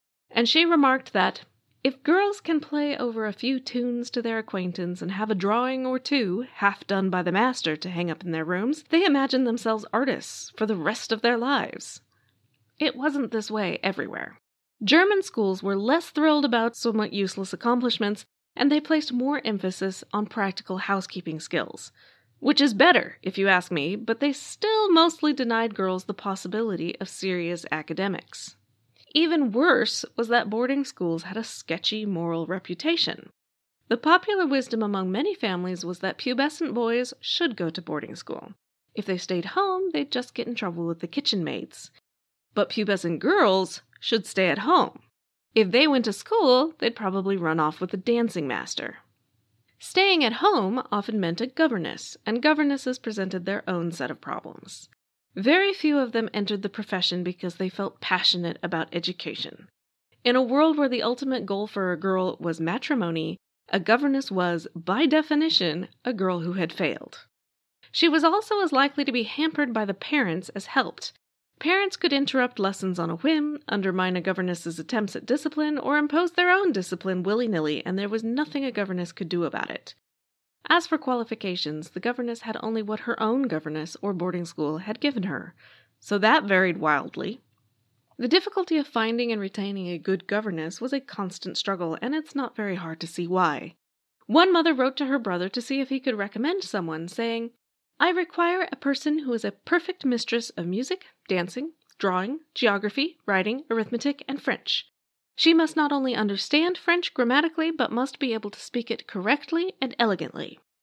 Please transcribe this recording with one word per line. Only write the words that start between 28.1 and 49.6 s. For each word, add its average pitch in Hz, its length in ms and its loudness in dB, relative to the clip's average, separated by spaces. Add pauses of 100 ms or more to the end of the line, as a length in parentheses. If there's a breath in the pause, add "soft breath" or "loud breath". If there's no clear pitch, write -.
Even 302 380 4
worse 254 520 4 (120)
was 233 100 0
that 226 240 2
boarding 254 340 0
schools 165 380 -2
had 185 140 -10
a 226 80 -6
sketchy 208 600 -6
moral 170 420 -2
reputation. 190 840 -2 (560)
The 226 100 2
popular 359 480 4
wisdom 254 380 0
among 190 300 -2
many 330 240 0
families 180 480 -4
was 175 160 -6
that - 180 -4
pubescent 269 560 -2
boys 240 460 0
should 285 360 -2
go 165 140 -2
to 170 100 -10
boarding 160 360 -8
school. - 380 -12 (380)
If 202 140 -8
they 180 120 -2
stayed 180 260 -4
home, 370 460 0
they'd 285 200 -4
just 247 240 -6
get 240 140 -6
in 240 80 -6
trouble 170 280 -4
with 165 140 -4
the 175 80 -8
kitchen 202 380 -2
maids. - 480 -10 (600 soft breath)
But 208 160 2
pubescent 190 500 0
girls 208 600 4 (180)
should - 260 0
stay 190 220 2
at - 100 2
home. 262 420 2 (540)
If 208 160 6
they 262 160 6
went 254 200 4
to 208 60 0
school, 311 640 4
they'd 233 180 -2
probably 196 400 -2
run 165 240 0
off 156 200 0
with 185 120 -4
the 202 40 -4
dancing 220 520 0
master. - 500 -6 (800)